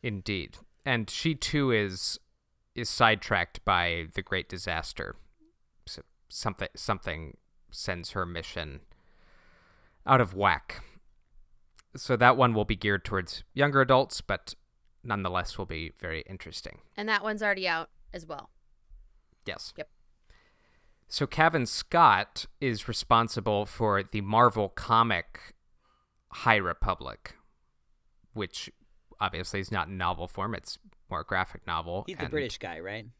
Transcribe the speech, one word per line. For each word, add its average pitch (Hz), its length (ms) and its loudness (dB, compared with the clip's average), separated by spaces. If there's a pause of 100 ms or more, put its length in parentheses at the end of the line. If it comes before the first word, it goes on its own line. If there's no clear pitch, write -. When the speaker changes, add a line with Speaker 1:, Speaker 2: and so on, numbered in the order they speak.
Speaker 1:
Indeed. 98 560 -4 (260)
And 120 240 0
she, - 260 -2
too, 139 360 0
is, 101 480 0 (560)
is 120 160 -6
sidetracked 107 720 2
by 85 500 2
the 95 80 -4
Great - 260 -4
Disaster. 85 680 -6 (720)
So - 160 -14 (260)
something, - 480 -4
something 80 600 -4 (340)
sends 87 400 -6
her 92 160 -4
mission 82 540 -8 (1300)
out 131 140 6
of 92 140 0
whack. 92 480 0 (1120)
So 127 200 0
that 123 200 8
one 123 160 6
will 107 140 2
be 107 100 0
geared 101 300 0
towards 95 360 -4 (120)
younger 139 260 4
adults, 131 400 4
but - 340 -6 (480)
nonetheless 92 560 -2
will 95 80 -4
be 80 340 -8
very 80 220 -6
interesting. - 580 -14 (160)
Speaker 2:
And 208 120 -6
that 208 140 2
one's 214 200 -4
already 196 260 -2
out 165 220 -2 (220)
as 165 140 -14
well. 156 240 -14 (960)
Speaker 1:
Yes. - 300 -10
Speaker 2:
Yep. - 120 -12 (1200)
Speaker 1:
So - 180 -2
Cavan 156 400 4
Scott 117 800 4 (140)
is 117 280 -2
responsible 110 800 2
for 101 360 2
the 104 180 -6
Marvel 107 480 4
comic - 840 0 (800)
High 113 240 2
Republic, 85 800 -4 (1000)
which - 340 -8 (520)
obviously 92 400 -4
is 92 120 -8
not 90 160 -2
in 95 80 -10
novel 87 320 -2
form. 101 260 -6
It's - 240 -12 (300)
more 80 140 -6
graphic - 440 -4
novel. 85 420 -4
Speaker 3:
He's - 80 -10
the - 80 -8
Speaker 1:
and 78 60 -6
Speaker 3:
British 143 280 -4
guy, 85 220 -10
right? 104 260 -10 (140)